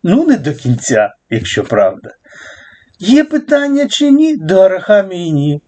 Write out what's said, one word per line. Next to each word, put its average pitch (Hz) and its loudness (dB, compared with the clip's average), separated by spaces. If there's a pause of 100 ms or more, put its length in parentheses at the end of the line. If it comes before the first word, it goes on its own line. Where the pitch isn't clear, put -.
Ну, 247 2
не 277 4
до 147 -6
кінця, 117 -2 (160)
якщо 104 -4
правда. 104 -2 (880)
Є 262 2
питання 285 -2
чи 285 -2
ні? 302 2
До 165 0
Арахамії 185 0
ні. 147 -2